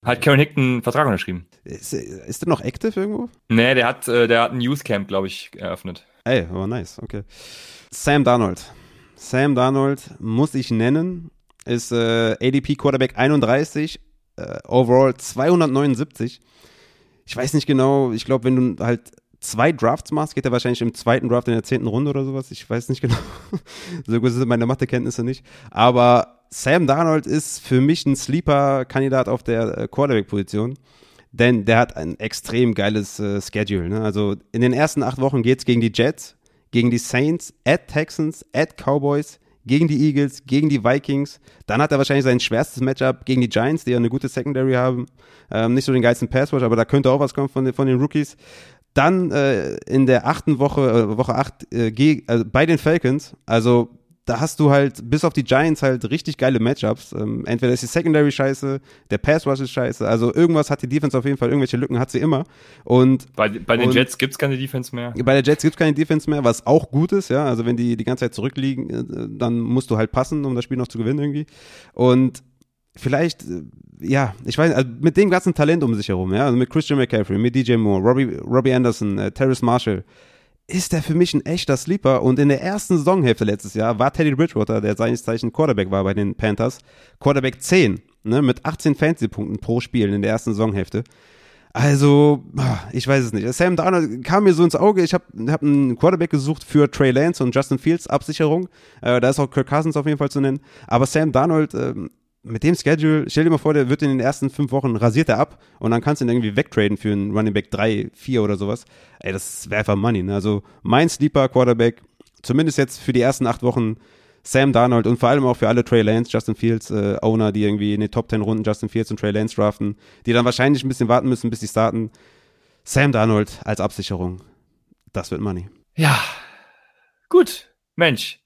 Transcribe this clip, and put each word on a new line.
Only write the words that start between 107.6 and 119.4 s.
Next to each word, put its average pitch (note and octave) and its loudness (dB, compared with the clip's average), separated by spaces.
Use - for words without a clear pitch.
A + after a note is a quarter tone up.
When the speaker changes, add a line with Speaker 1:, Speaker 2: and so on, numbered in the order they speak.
Speaker 2:
drei, G#2 -2
vier B2 -2
oder G#2 0
sowas. G2+ -6
Ey, - -8
das - -10
wär G#2 -2
einfach G#2 0
Money, G#2 0
ne? G2 -4
Also G2+ -2
mein C#3+ 2
Sleeper-Quarterback, B2 2
zumindest D3 0
jetzt C3+ -2
für - -4
die B2 2
ersten B2+ 0
acht A#2 -4
Wochen, A#2 -2
Sam C3+ 2
Darnold A#2 4
und A#2+ 2
vor B2 2
allem C#3 2
auch B2 2
für A2 0
alle A#2+ 2
Trey A#2 4
Lance, A2 0
Justin A2 -2
Fields, A2+ -2
äh, G2+ -2
Owner, A2 2
die G#2 0
irgendwie G#2 0
in G#2 -2
den G#2 -2
Top - -4
ten G#2+ -2
Runden A2 -2
Justin G#2+ -4
Fields A2+ -4
und A2 -6
Trey G#2 -2
Lance G#2+ -2